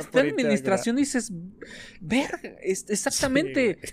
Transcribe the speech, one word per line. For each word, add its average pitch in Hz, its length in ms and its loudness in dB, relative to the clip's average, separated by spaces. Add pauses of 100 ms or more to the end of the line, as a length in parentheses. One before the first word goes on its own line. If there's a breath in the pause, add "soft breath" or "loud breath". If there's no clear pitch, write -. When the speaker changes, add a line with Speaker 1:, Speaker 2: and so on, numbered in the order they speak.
Speaker 1:
irte - 140 2
a 269 60 6
vacunar. 294 160 0
Speaker 2:
administración 214 560 2
dices, 254 360 0 (680 loud breath)
"Verga, 220 380 0 (240)
es-, 190 280 -2
exactamente". 262 920 2
Speaker 1:
Sí, - 100 -12